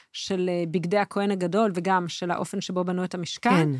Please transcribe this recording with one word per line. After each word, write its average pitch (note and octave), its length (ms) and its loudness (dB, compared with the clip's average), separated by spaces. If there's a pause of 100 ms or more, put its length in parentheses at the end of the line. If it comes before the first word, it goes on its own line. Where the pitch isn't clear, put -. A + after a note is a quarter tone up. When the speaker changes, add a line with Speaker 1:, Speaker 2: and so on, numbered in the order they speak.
(140)
Speaker 1:
של, F#3 380 -2
אה, F3 200 0
בגדי F3 260 0
הכהן G3+ 340 0
הגדול, F#3+ 440 2
וגם F3+ 320 0
של F3+ 240 -4
האופן F#3 300 -4
שבו F3+ 220 -2
בנו F3+ 200 0
את F3 120 -4
המשכן, F3+ 340 -2
Speaker 2:
כן. D#3+ 200 6 (100)